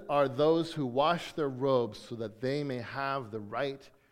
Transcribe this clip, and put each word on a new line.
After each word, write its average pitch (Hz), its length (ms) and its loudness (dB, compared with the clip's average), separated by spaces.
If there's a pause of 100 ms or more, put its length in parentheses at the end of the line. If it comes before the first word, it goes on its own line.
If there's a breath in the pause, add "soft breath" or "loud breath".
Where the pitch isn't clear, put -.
are 143 200 4
those 160 460 4
who 151 120 -2
wash 147 480 0
their 147 160 0
robes 127 480 2
so - 180 -12
that 110 240 -8
they 139 240 -2
may 131 160 -4
have 135 520 -4
the 110 80 -6
right 131 500 -6 (220 soft breath)